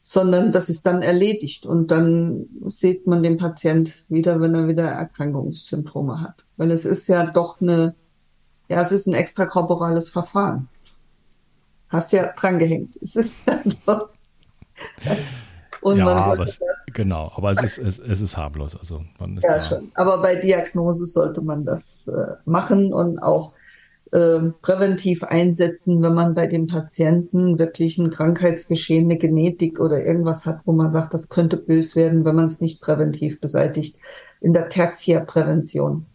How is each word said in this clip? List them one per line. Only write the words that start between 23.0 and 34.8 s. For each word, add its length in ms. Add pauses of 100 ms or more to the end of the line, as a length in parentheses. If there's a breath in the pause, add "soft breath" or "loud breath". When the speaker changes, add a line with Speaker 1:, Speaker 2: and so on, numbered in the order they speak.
Speaker 1:
auch, 340 (600 soft breath)
ähm, 480
präventiv 640
einsetzen, 800
wenn 100
man 200
bei 120
dem 220
Patienten 920
wirklich 400
ein 140
Krankheitsgeschehen, 920
eine 120
Genetik 640
oder 260
irgendwas 400
hat, 200
wo 80
man 180
sagt, 220
das 160
könnte 260
bös 400
werden, 300
wenn 100
man's 240
nicht 220
präventiv 580
beseitigt. 580 (440 loud breath)
In 100
der 160
Tertiärprävention. 1500